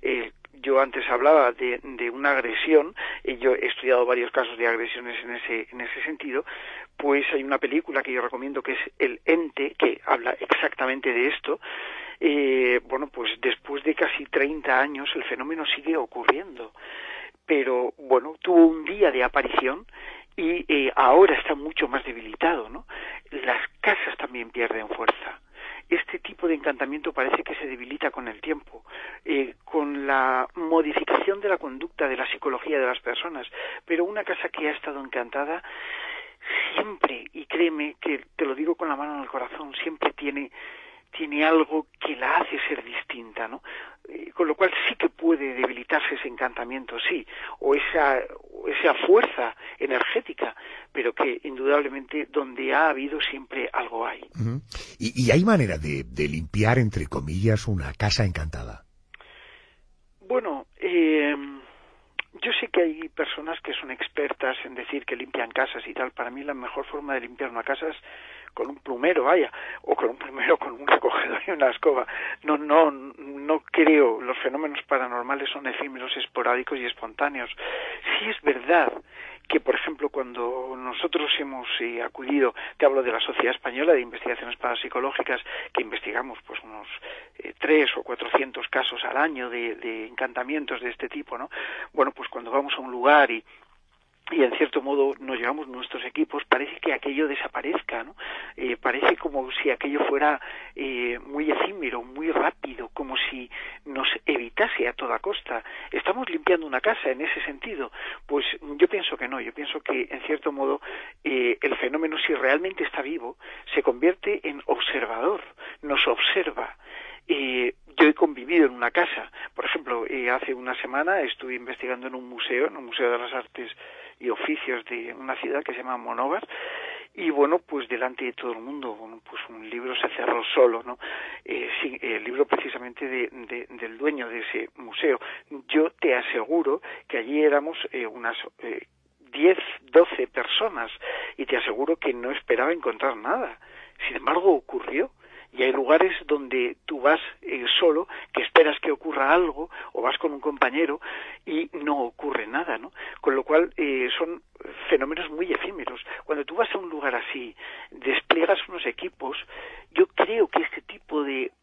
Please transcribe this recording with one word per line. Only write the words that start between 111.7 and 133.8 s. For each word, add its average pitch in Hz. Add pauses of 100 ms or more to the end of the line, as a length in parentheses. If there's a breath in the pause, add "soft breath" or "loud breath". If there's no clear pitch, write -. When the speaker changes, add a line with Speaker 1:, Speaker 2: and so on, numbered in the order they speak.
Speaker 1:
fenómeno, 156
si -
realmente 147
está -
vivo, 131 (360 loud breath)
se 143
convierte 160
en -
observador, 117 (420 loud breath)
nos 143
observa. 131 (540 loud breath)
Eh, 127 (220)
yo 156
he 151
convivido 151
en 127
una 120
casa, - (220 loud breath)
por -
ejemplo, 120
eh, 127
hace 131
una 127
semana 156
estuve 127
investigando 127
en 127
un 127
museo, 123
en 101
un 131
museo 120
de 120
las 120
artes 123 (500 loud breath)
y 123
oficios 123
de 120
una 131
ciudad 139
que -
se 185
llama 127
Monóvar, 120 (680 loud breath)
y 175
bueno, 147
pues 139
delante 127
de 123
todo 123
el 113
mundo, 127
bueno, 113 (100)
pues -
un 110
libro 120
se 127
cerró 117 (140)
solo, 120
¿no? 123 (440 loud breath)
Eh, 123 (120)
sí, 127
el 110
libro 127
precisamente 123
de, 127
de, 120
del 117